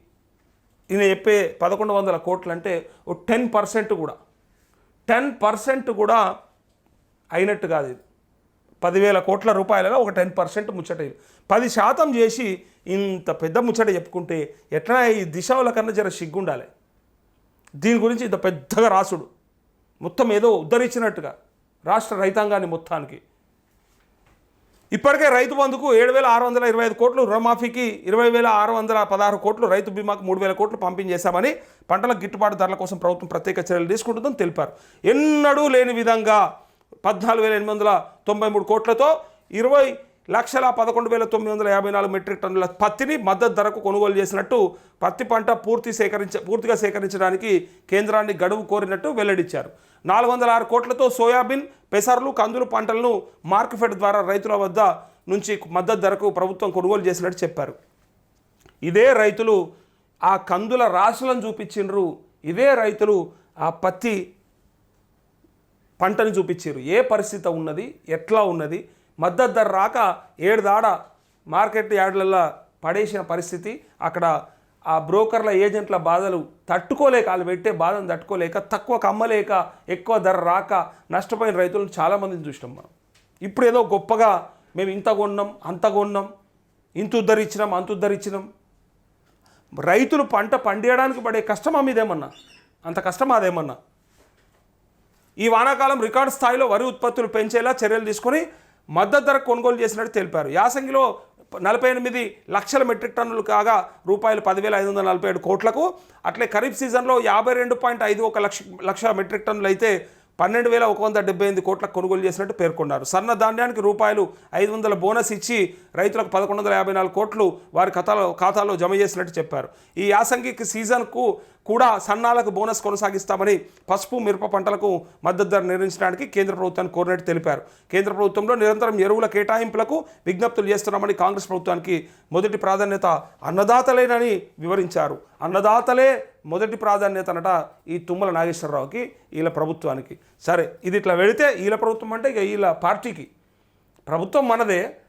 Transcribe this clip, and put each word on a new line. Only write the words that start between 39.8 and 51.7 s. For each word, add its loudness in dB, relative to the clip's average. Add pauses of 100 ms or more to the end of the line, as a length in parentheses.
లక్షల 0 (120)
పదకొండు 0
వేల 2
తొమ్మిది 0
వందల -2
యాభై 0
నాలుగు 0
మెట్రిక్ -6
టన్నుల 0 (160)
పత్తిని 0 (120)
మద్దతు 2
ధరకు 0
కొనుగోలు 2
చేసినట్టు, 0 (440)
పత్తి -2
పంట 2 (140)
పూర్తి -2
సేకరించ-, -2
పూర్తిగా 0
సేకరించడానికి -2 (400)
కేంద్రాన్ని 2
గడువు 0
కోరినట్టు -2
వెల్లడించారు. -2 (360)
నాలుగు 4
వందల 2
ఆరు 0
కోట్లతో 2 (100)
సోయాబీన్, 2 (300)